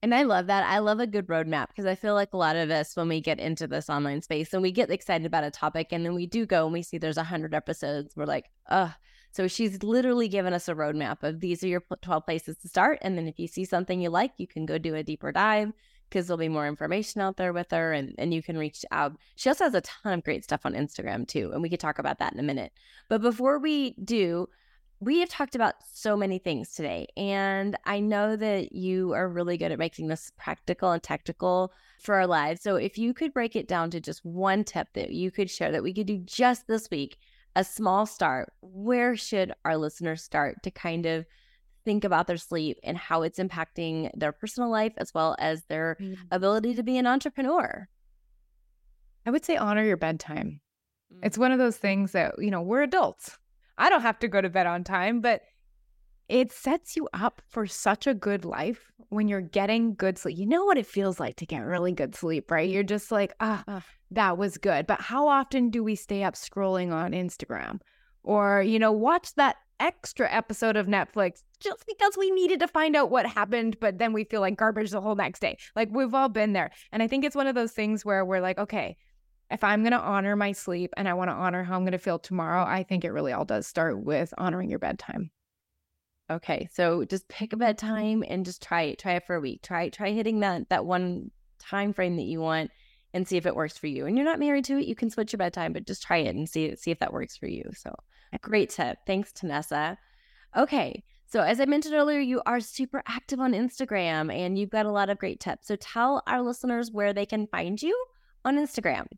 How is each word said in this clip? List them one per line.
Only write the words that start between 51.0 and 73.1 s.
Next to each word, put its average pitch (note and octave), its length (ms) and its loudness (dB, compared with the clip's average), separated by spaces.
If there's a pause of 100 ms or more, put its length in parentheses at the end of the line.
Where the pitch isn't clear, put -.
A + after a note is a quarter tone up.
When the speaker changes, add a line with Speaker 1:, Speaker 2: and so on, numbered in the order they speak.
Speaker 1:
Mm. F3+ 140 -20
Speaker 2:
It's G#3 140 -2
one B3+ 160 6
of B3+ 40 4
those B3 200 4
things G3 340 0
that, - 260 2
you G#3 140 0
know, F3+ 100 -2
we're G#3+ 200 2
adults. - 580 0 (420)
I C#4 80 8
don't E4+ 120 6
have A3+ 180 2
to A#3 80 0
go G3 140 4
to F#3+ 80 2
bed F3+ 180 4
on F3 160 0
time, G3 380 0
but A3+ 200 4 (880)
it B3+ 240 4
sets - 460 -2
you D#4 160 -4
up G#3 340 -2
for A3 180 -4
such - 420 0
a C#4 60 4
good G3+ 300 -2
life E3+ 480 -6 (160)
when G#3 220 0
you're G3+ 100 0
getting G#3 560 2
good F#3+ 220 0
sleep. D#3+ 200 -6
You G3 100 -2
know E4 180 4
what F#4+ 120 6
it G#3+ 80 0
feels G3 320 0
like C#3 200 -4
to E3+ 80 -8
get D#3 140 -6
really F3 340 0
good D3 200 -2
sleep, D#3+ 380 -2
right? E3+ 180 2
You're G3 140 2
just G3+ 260 -2
like, G3+ 300 2
"Ah, A3 300 -2
Speaker 1:
Ugh. G3 140 -8 (280)
Speaker 2:
that F#3 260 2
was G3 200 -2
good." D#3+ 280 2
But G3+ 140 2
how C4+ 300 2
often C4+ 400 4
do A3+ 120 0
we G#3+ 140 0
stay G3 300 -2
up F3 80 0
scrolling F#3 580 0
on E3 220 -2
Instagram A#2+ 680 -6 (420)
or, G3+ 400 4
you A3 180 4
know, A3 120 6
watch B3+ 440 2
that C#4 200 6 (240)
extra - 500 0
episode A3 460 0
of G3+ 120 0
Netflix G3 540 0 (200)
just - 260 -6
because G4+ 300 2
we F#4+ 140 2
needed F#4 280 4
to E4+ 80 2
find D#4 300 4
out C#4 120 4
what G#3+ 160 4